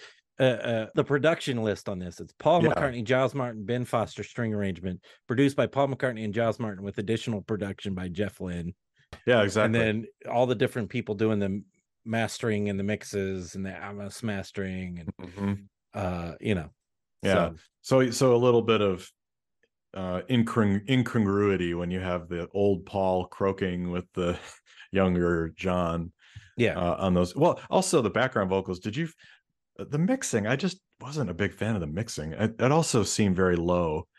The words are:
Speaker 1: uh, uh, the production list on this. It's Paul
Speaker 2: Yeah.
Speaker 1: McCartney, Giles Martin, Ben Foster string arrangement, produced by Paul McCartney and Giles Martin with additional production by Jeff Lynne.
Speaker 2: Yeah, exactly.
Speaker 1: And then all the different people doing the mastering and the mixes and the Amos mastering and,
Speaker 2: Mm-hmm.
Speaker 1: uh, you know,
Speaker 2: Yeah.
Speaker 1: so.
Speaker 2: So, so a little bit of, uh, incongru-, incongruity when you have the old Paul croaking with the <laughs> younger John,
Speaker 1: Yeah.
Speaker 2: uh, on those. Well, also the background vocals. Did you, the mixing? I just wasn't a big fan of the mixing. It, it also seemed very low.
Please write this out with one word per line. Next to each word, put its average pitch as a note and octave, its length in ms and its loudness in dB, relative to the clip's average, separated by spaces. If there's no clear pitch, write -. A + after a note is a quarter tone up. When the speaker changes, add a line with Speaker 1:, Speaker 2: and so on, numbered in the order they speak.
Speaker 1:
uh, C#3 40 4
uh, A#2 500 0
the C#3+ 100 2
production C#3+ 600 0
list G#2 260 -2
on F#2+ 80 -6
this. F2+ 220 -10
It's E2 140 -14
Paul E3 300 4
Speaker 2:
Yeah. - 100 6
Speaker 1:
McCartney, B2+ 300 -2
Giles C3 300 2
Martin, A#2+ 320 -6
Ben B2 200 -2
Foster G#2+ 380 -2
string A2+ 300 -4
arrangement, F#2 480 -4
produced C#3 280 2
by B2+ 100 2
Paul C#3 220 0
McCartney B2 360 -4
and G#2 120 -4
Giles A2+ 240 0
Martin G2+ 240 -6
with G2+ 160 -8
additional A2 420 -2
production G2 540 -6
by F#2 140 -6
Jeff F#2 300 -4
Lynne. F2 360 -6
Speaker 2:
Yeah, A#2+ 160 6
exactly. G#2+ 380 4
Speaker 1:
And A2 260 0
then - 260 -14
all A#2+ 140 4
the B2 100 2
different A2+ 340 -2
people A2+ 260 -4
doing A2 240 2
the G2+ 240 -2
mastering A2 640 -2
and G2 100 -2
the G2 40 -2
mixes F#2+ 720 -4
and F#2+ 100 -8
the F#2+ 100 -8
Amos G2+ 460 -10
mastering F#2+ 800 -6
and, E2 100 -12
Speaker 2:
Mm-hmm. G2+ 220 -2
Speaker 1:
uh, F2+ 440 -6
you A2 140 -2
know, D#2+ 160 -4
Speaker 2:
Yeah. G2 100 4
Speaker 1:
so. E2+ 220 2
Speaker 2:
So, C3 300 4
so B2+ 240 6
a - 20 6
little A#2+ 240 6
bit A2 200 4
of, F#2 300 0
uh, F#2 360 -4
incongru-, A2+ 600 2
incongruity G2+ 840 2
when F2 160 -4
you F#2 120 -4
have F2+ 260 -4
the E2+ 260 -6
old G2 320 2
Paul F#2 420 0
croaking F2+ 640 -2
with F2+ 220 -6
the F2 240 0
<laughs> - 260 -20
younger F2 640 2
John, F2 560 -2
Speaker 1:
Yeah. G2 200 2
Speaker 2:
uh, F2+ 220 0
on F#2+ 140 2
those. F2+ 200 2
Well, D#3 360 2
also F3+ 320 2
the G#2 80 2
background A2 400 0
vocals. F#2+ 320 0
Did G#2+ 160 -6
you, E3 100 -4
the G2+ 200 -6
mixing? E3+ 500 0
I C3 100 2
just F3+ 240 -4
wasn't C3+ 300 -6
a F2 40 -6
big F2+ 200 -2
fan G#2+ 220 -2
of F2+ 60 -2
the D#2 60 -4
mixing. D#2 460 -6
It, A2 260 0
it B2+ 140 4
also D#3 300 2
seemed F#2+ 340 2
very F2+ 180 4
low. E2+ 500 0